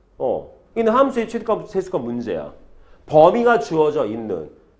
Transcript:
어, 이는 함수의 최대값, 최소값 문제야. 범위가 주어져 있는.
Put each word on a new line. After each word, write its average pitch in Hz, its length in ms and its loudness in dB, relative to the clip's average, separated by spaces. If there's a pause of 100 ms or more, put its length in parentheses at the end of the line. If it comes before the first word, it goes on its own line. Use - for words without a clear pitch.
(180)
어, 101 340 -4 (240)
이는 226 160 0
함수의 247 360 2
최대값, 214 400 -6
최소값 185 320 -4
문제야. 107 520 -8 (540)
범위가 208 520 6
주어져 151 480 -2
있는. 104 440 -8 (300)